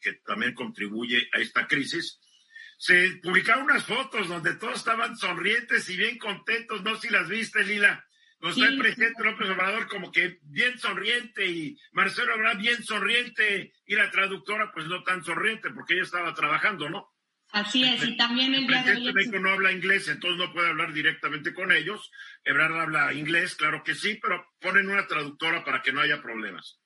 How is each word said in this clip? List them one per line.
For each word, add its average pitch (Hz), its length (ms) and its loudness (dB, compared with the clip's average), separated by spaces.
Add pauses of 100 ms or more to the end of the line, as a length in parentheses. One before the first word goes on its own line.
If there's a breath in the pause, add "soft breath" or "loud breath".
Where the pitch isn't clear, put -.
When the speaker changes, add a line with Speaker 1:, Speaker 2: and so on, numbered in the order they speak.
Speaker 1:
que - 140 -4 (100)
también 113 300 -2
contribuye 117 760 -4
a 117 60 2
esta 117 300 0
crisis. 147 520 -4 (580 loud breath)
Se - 440 4
publicaron 277 420 2
unas - 200 4
fotos 220 440 -4
donde 170 260 -2
todos 226 240 -6
estaban 233 380 -2
sonrientes 196 720 0
y 180 80 -6
bien 226 220 0
contentos. 220 640 -4
No 214 140 -2
sé 233 120 -6
si 220 40 -6
las 180 160 2
viste, 208 360 0
Lila. 202 400 2 (360 soft breath)
Donde 165 140 -2
está - 140 6
el 269 80 4
Speaker 2:
Sí. 269 40 0
Speaker 1:
presidente 226 420 0
López 208 280 0
Obrador 190 360 -2
como 185 240 -10
que 175 320 0
bien 220 360 0
sonriente 214 680 -2
y 170 300 -6 (160 soft breath)
Marcelo 220 420 0
Ebrard 220 220 0
bien 226 260 0
sonriente 214 920 0 (120)
y 196 80 -2
la 202 160 2
traductora 196 640 -2
pues 156 140 -8
no 180 180 -6
tan 185 180 -2
sonriente 180 480 -4
porque 135 220 -4
ella 185 120 2
estaba 175 300 -4
trabajando, 156 540 0
¿no? 190 240 -10 (400)
Speaker 2:
Así 208 320 2
es, 247 180 2
y 240 140 -2
también 247 380 2
el 269 60 2
Speaker 1:
El 254 80 0
Speaker 2:
día 254 100 6
de 254 60 0
Speaker 1:
presidente 247 160 4
Speaker 2:
hoy 240 60 -2
Speaker 1:
de 247 60 0
México 202 280 2
no 196 100 2
habla 190 220 4
inglés, 185 360 0
entonces 170 300 -2
no 175 160 -2
puede 170 140 2
hablar 160 260 0
directamente 151 580 0
con 190 180 0
ellos. 175 400 0 (320 loud breath)
Ebrard 160 380 2
habla 151 320 2
inglés, 170 440 0
claro 151 280 0
que 160 100 -2
sí, 208 280 -2
pero 185 200 -2 (160)
ponen 190 300 2
una 196 180 0
traductora 165 560 -2
para 139 200 -2
que 135 100 2
no 139 80 2
haya 147 220 2
problemas. 107 640 -10